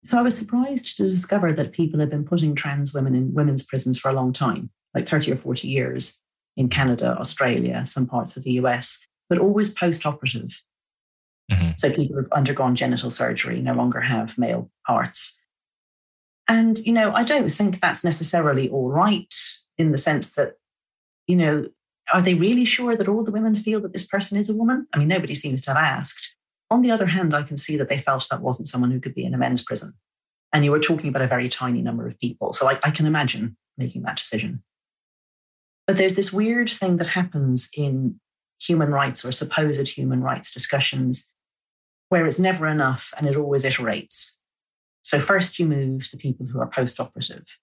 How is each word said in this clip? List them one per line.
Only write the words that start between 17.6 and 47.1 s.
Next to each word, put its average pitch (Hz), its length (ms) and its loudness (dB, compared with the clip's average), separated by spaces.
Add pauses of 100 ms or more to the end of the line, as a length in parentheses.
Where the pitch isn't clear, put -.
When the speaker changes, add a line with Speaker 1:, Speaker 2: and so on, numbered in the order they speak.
Speaker 1:
that's 175 240 0
necessarily 156 680 2
all 131 200 0
right 180 440 2 (420)
in 160 160 4
the 143 60 2
sense 151 340 0
that, - 220 -2 (720)
you 180 100 4
know, 151 300 2 (460)
are 185 80 4
they 180 140 4
really 226 320 4
sure 240 280 0
that 202 140 0
all 214 160 0
the 208 80 -4
women 220 240 2
feel 214 240 -2
that 185 140 -8
this 185 120 -4
person 202 300 -2
is 208 140 0
a 214 40 0
woman? 233 380 0
I - 60 2
mean, 147 100 4
nobody 180 240 0
seems 135 300 -2
to - 80 -6
have 147 120 2
asked. - 520 -2 (360)
On 240 120 6
the 240 80 4
other 214 160 2
hand, 165 280 2
I 151 80 0
can 143 140 -6
see 151 220 -2
that 135 100 -2
they 143 100 -2
felt 131 320 0
that 123 120 -4
wasn't 123 260 -2
someone 123 220 0
who 127 100 0
could 135 140 -10
be 123 100 -6
in 123 80 -2
a 127 60 -2
men's 127 240 0
prison. - 300 -6 (600)
And 147 120 4
you 143 60 4
were 151 100 4
talking 156 280 0
about 131 140 -2
a 120 40 0
very 123 220 0
tiny 123 340 -2
number 117 240 -4
of - 120 -12
people. - 340 -6
So - 160 2
I, 139 140 2
I 151 80 2
can 156 160 0
imagine 131 500 -2 (220)
making 123 240 -6
that 110 140 -6
decision. - 460 -4 (1200)
But 190 120 2
there's 190 180 4
this 196 160 2
weird 226 360 2
thing 180 300 0
that 165 80 0
happens 143 720 0
in 131 440 -2 (400)
human 160 300 2
rights 139 340 0
or 127 80 -4
supposed 143 560 0
human 131 340 -2
rights - 300 -4
discussions 135 800 -2 (760)
where 170 180 4
it's 151 120 0
never 180 280 2
enough 139 500 0
and 151 100 -2
it 139 100 2
always 143 280 0
iterates. - 680 -2 (720)
So 143 180 2
first 180 380 0
you 170 80 2
move 131 440 0
the - 80 -18
people 131 280 -4
who 120 140 -6
are 120 60 -2
post-operative. - 800 -6 (180)